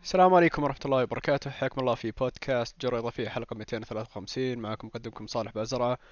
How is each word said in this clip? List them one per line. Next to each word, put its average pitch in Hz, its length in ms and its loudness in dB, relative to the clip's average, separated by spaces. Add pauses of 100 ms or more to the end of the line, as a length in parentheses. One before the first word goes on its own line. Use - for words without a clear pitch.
(100)
السلام 185 240 8
عليكم 165 280 6
ورحمة 135 220 -2
الله 131 180 4
وبركاته، 143 480 -2
حياكم 131 300 -4
الله 123 140 2
في 113 160 -4
بودكاست 127 680 -4
جرة 123 180 -2
إضافية 117 300 -4
حلقة 113 260 -6
مائتين 110 280 -8
وثلاثة 110 280 -8
وخمسين. 123 480 -4
معكم 110 280 -6
مقدمكم 113 400 -10
صالح 110 260 -4
بازرعة، 120 460 -2 (120)